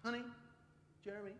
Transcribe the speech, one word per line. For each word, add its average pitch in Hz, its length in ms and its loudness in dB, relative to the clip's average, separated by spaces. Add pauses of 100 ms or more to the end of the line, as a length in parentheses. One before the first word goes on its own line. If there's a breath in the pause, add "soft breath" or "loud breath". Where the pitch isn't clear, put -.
honey, 240 200 6 (800)
Jeremy 202 360 -2